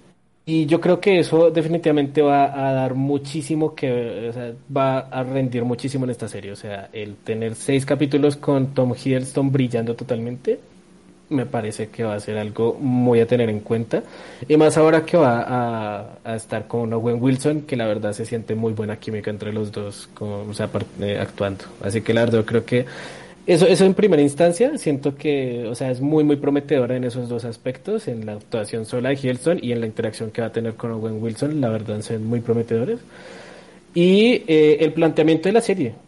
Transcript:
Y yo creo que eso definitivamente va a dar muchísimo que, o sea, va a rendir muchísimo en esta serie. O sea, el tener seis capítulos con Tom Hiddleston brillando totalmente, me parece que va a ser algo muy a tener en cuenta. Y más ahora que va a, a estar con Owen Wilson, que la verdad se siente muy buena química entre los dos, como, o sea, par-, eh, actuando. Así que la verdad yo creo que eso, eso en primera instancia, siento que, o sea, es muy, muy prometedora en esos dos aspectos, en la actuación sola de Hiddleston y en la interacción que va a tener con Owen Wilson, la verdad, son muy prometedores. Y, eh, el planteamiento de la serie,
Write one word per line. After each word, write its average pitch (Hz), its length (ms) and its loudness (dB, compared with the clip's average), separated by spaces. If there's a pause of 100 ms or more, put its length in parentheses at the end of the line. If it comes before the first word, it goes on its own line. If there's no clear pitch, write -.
(460)
Y 160 180 2
yo 160 160 2
creo 175 200 4
que 190 180 4
eso 165 320 4
definitivamente 156 720 2
va 143 240 4 (220)
a 135 40 0
dar 131 220 0
muchísimo 143 800 -2
que, 117 560 -4
o - 20 -8
sea, 120 200 -10 (220)
va 135 260 2
a 131 220 -6
rendir 127 420 -2
muchísimo 127 420 -2
en 127 60 -4
esta 113 160 -8
serie. 98 220 -12
O 101 60 -12
sea, 101 380 -12
el 104 220 -10
tener 113 380 -4
seis 135 300 0
capítulos 143 520 2
con 135 360 0
Tom 127 220 0
Hiddleston 131 580 -2
brillando 117 420 0
totalmente, 123 640 -4 (680)
me 131 180 -2
parece 110 440 -6
que - 120 -8
va 110 120 -2
a 104 60 -6
ser 107 180 -6
algo 107 420 -2
muy 123 400 4
a 113 80 4
tener 120 200 2
en 107 120 -2
cuenta. 117 420 -2 (460)
Y 151 80 4
más 151 200 6
ahora 160 300 6
que 175 100 0
va 123 300 4
a, 110 800 -4
a 113 100 -6
estar 110 320 -6
con 117 280 -4
Owen 117 280 -2
Wilson, 135 400 2
que 143 140 -6
la 117 100 -2
verdad 107 260 -2
se 113 120 -6
siente 113 320 -6
muy 113 160 -2
buena 104 260 -4
química 107 320 -6
entre 104 220 -6
los 107 180 -4
dos, 101 440 -12
como, 104 280 -8
o 104 120 -10
sea, 104 120 -4
par-, 98 200 -4 (140)
eh, 101 200 -2
actuando. 98 460 -4 (140)
Así 104 200 -4
que 113 120 -2
la 113 100 4
verdad 113 180 4
yo 107 60 0
creo 113 180 0
que 123 220 0 (600)
eso, 175 200 6
eso 185 180 6
en 190 100 6
primera 180 280 4
instancia, 170 540 2
siento 143 400 -2
que, 127 500 -2
o 113 100 -4
sea, 131 160 -4
es 123 80 -4
muy, 151 240 2
muy 147 120 4
prometedora 139 600 0
en 127 80 -4
esos 123 240 -6
dos 120 160 -6
aspectos, 131 640 -6
en 113 180 -6
la 107 80 -8
actuación 110 500 -6
sola 123 260 -2
de 143 60 2
Hiddleston 135 460 -2
y 120 100 -4
en 120 80 -2
la 113 60 -4
interacción 110 460 -6
que - 80 -8
va 113 80 -2
a 107 40 -10
tener 113 220 -4
con 117 180 -8
Owen 110 300 -6
Wilson, 143 380 -2
la 123 80 0
verdad, 107 340 -4
son 110 240 -6
muy 120 140 -2
prometedores. 117 580 -2 (920)
Y, 196 540 4
eh, 156 340 6
el 156 120 2
planteamiento 160 560 4
de 196 60 2
la 233 80 6
serie, 175 320 -2 (140)